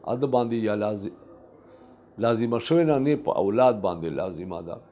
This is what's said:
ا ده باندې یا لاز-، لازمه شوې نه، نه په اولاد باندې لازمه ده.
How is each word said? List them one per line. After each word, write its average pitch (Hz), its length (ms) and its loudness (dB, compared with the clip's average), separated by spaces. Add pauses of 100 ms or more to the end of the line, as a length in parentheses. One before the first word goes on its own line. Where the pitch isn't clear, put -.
(100)
ا 117 40 0
ده 135 200 0
باندې 117 220 2 (120)
یا 104 60 0 (120)
لاز-، 104 260 -6 (1120)
لازمه 117 420 0
شوې 165 240 4
نه، 143 60 4 (100)
نه 147 80 4 (120)
په - 60 0 (120)
اولاد 120 300 4 (120)
باندې 85 220 -4 (120)
لازمه 90 480 -8
ده. - 80 -10 (160)